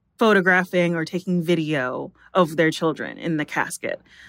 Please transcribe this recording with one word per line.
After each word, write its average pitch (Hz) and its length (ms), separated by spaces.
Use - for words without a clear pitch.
photographing 185 760
or 160 120
taking 180 360
video 151 680
of 165 240
their 160 120
children 151 460
in 160 220
the 147 80
casket. - 520